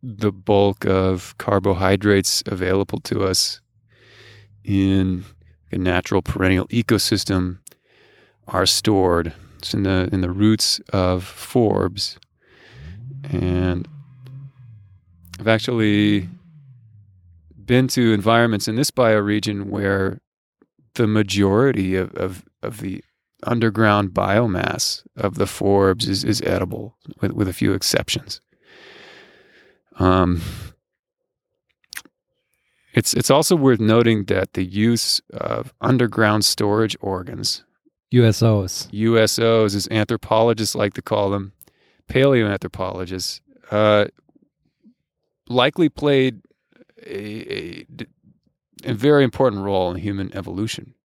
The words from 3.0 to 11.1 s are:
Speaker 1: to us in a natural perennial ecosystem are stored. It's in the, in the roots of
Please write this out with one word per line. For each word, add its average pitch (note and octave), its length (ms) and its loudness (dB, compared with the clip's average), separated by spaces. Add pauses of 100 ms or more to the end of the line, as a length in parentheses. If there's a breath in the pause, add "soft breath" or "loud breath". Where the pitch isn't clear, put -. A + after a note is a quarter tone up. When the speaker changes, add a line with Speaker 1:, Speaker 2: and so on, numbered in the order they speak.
Speaker 1:
to G#2 220 -4
us - 380 -2 (1000 soft breath)
in F#2+ 640 0 (460)
a - 60 -4
natural F2+ 440 0
perennial F#2 460 0
ecosystem G2 920 0 (880 soft breath)
are F#2 180 0
stored. F2 680 2 (240 soft breath)
It's - 160 -10
in G2+ 100 -2
the, F#2+ 280 0
in F#2+ 100 0
the F2+ 100 -2
roots G#2 480 2 (140)
of F#2 300 0